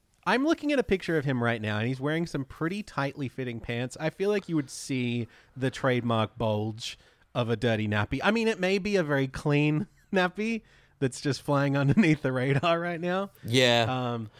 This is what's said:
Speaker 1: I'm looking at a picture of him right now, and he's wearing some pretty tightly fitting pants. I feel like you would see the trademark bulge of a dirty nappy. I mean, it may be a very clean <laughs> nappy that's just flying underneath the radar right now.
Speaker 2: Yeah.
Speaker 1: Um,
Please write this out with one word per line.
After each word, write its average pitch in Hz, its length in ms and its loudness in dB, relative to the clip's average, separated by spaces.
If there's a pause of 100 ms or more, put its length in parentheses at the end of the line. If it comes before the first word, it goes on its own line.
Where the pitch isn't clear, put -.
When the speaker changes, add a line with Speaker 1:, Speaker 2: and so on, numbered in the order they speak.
(260)
Speaker 1:
I'm 240 200 2
looking 302 280 0
at 277 60 2
a 226 40 2
picture 180 340 0
of 139 80 0
him 131 180 0
right 117 180 2
now, 107 180 -2
and 113 80 0
he's 131 140 -4
wearing 160 260 -2
some 139 180 -6
pretty 185 380 -6
tightly 139 460 -4
fitting 123 300 -8
pants. 120 400 -6
I 156 120 -2
feel 190 180 -2
like 208 200 -2
you 170 80 -2
would 135 120 -2
see 120 580 -4 (280)
the 127 160 -2
trademark 117 640 0
bulge 110 640 -4 (340)
of 120 160 -2
a 117 60 2
dirty 110 320 0
nappy. 104 360 0
I 202 80 2
mean, 226 160 2
it 220 120 0
may 185 180 0
be 202 200 -2
a 180 60 2
very 139 240 2
clean 151 600 0 (120)
<laughs> - 140 -12
nappy 208 480 0 (380)
that's 131 220 -2
just 143 220 -2
flying 139 340 2
underneath 151 460 4
the 131 100 0
radar 139 460 2
right 175 200 -4
now. 185 300 -2 (160)
Speaker 2:
Yeah. 120 420 6
Speaker 1:
Um, 120 420 -2 (100)